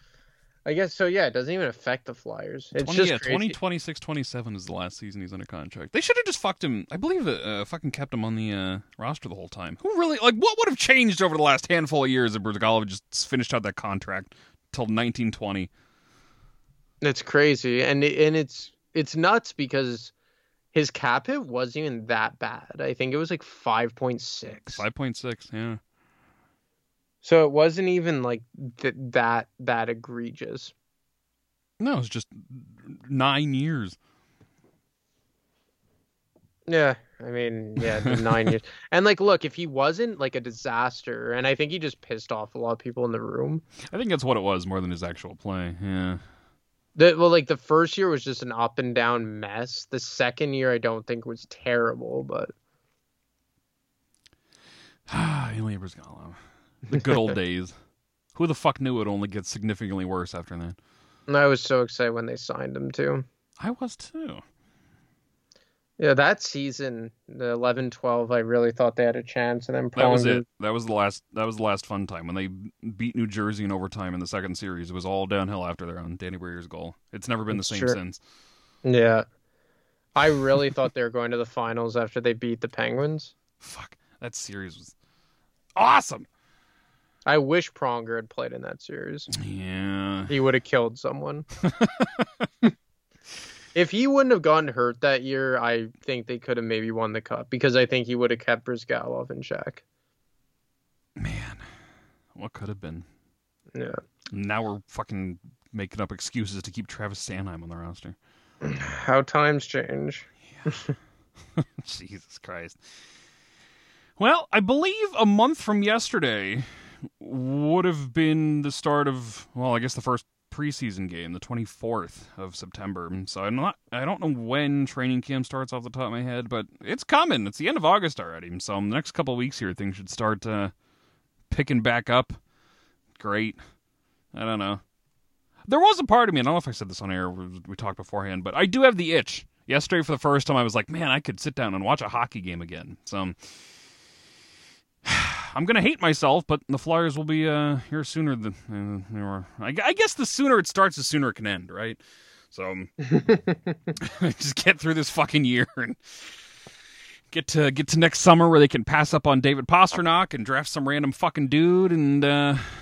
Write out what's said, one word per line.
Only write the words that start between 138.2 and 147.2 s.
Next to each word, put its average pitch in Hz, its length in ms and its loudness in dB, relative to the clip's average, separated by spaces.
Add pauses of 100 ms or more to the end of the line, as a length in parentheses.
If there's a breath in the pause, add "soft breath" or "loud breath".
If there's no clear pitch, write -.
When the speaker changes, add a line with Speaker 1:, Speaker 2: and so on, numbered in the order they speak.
Speaker 2:
but 95 120 -6
I 175 100 4
do 202 200 2
have 240 120 6
the 165 160 0
itch. - 320 0 (220)
Yesterday, 143 380 2
for 160 80 -2
the 135 60 0
first 143 280 4
time, 143 100 2
I 123 60 4
was 110 120 0
like, 110 140 0
"Man, 160 220 -2
I 139 100 2
could 110 180 -6
sit 143 160 -6
down 110 200 -2
and 95 100 -4
watch 139 160 2
a 110 80 -6
hockey 117 320 -4
game 87 220 -8
again." 82 420 -14
So, 95 300 -4 (1700 loud breath)
<sighs> - 500 -2
I'm 147 100 -2
gonna 208 180 4
hate 285 180 4
myself, 160 460 4
but 151 220 0
the 135 100 0
Flyers 165 380 2
will 156 80 -4